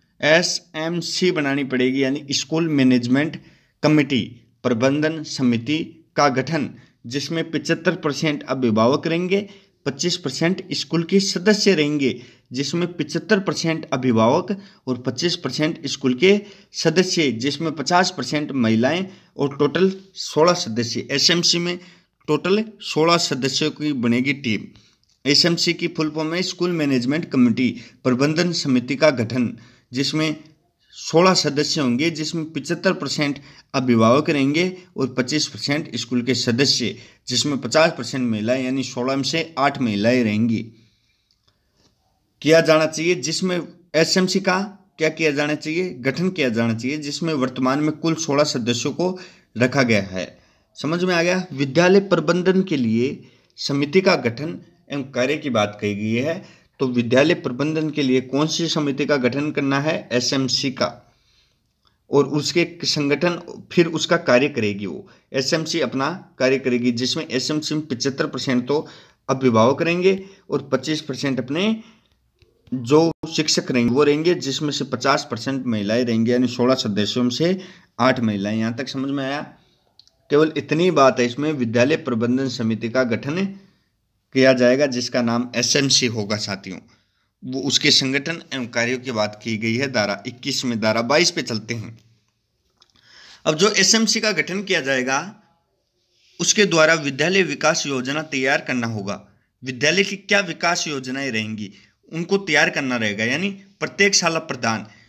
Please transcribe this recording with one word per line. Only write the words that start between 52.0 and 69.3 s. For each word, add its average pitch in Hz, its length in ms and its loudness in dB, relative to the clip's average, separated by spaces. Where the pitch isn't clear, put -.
प्रबंधन 180 600 2
के 175 160 -2
लिए 120 500 0
समिति 143 420 0
का 190 160 4
गठन 135 420 -4
एवं 139 120 -6
कार्य 131 240 0
की 147 140 -6
बात 104 300 0
कही 104 140 -2
गई 107 200 -2
है, 160 280 -2
तो 139 80 0
विद्यालय 123 480 2
प्रबंधन 156 540 -4
के 143 120 -2
लिए 131 200 2
कौन 143 260 -2
सी 165 200 -4
समिति 147 380 -2
का 147 120 2
गठन 139 340 -2
करना 139 280 0
है? 165 320 -4
एसएमसी 131 600 -2
का। 123 300 -4
और 135 200 4
उसके 151 360 0
संगठन, 147 540 0
फिर 170 160 6
उसका 170 300 0
कार्य 139 320 4
करेगी 104 360 -2
वो, - 220 -10
एसएमसी 156 480 -2
अपना 135 300 -2
कार्य 131 200 2
करेगी, 123 340 0
जिसमें 127 340 -4
एसएमसी 151 480 -4
में 156 120 -4
पचहत्तर 135 400 -4
परसेंट 123 420 -2
तो 156 180 0
अभिभावक 131 540 4